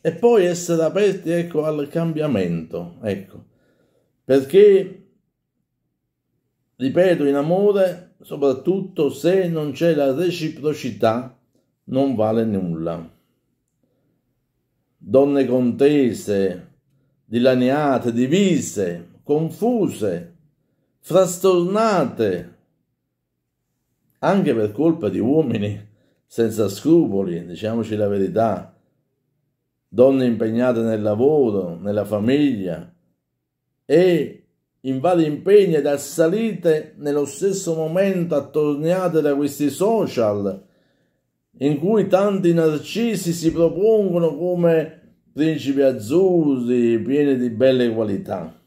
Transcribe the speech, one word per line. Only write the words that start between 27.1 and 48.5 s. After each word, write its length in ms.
diciamoci 520
la 100
verità, 640
donne 380
impegnate 540
nel 200
lavoro, 800
nella 240
famiglia, 880
e 580
in 200
vari 240
impegni 520
ed 100
assalite 1120
nello 260
stesso 500
momento 600
attorniate 880
da 120
questi 360
social, 920
in 200
cui 300
tanti 440
narcisi 800
si 200
propongono 840
come 800
principi 480
azzurri, 1160
pieni 400
di 100
belle 460
qualità. 720